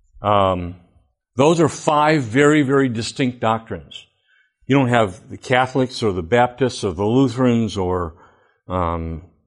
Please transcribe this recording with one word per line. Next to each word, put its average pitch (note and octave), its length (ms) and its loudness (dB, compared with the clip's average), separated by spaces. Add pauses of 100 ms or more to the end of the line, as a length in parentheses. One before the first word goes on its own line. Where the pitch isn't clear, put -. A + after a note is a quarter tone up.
(200)
Um, F#2+ 560 0 (600)
those D#3 220 4
are D#3 120 2
five D3+ 520 0
very, D3 400 4
very C3+ 280 2
distinct A#2+ 500 -4
doctrines. A2 640 -6 (600)
You C3 100 2
don't C3+ 120 2
have A2+ 400 0
the G2 80 -16
Catholics B2+ 680 -2
or G#2+ 100 0
the F2+ 100 -4
Baptists A#2+ 600 0
or F#2+ 100 -4
the F#2 100 -4
Lutherans A#2 720 0
or, F2+ 380 -4 (520)
um, E2+ 580 -6 (220)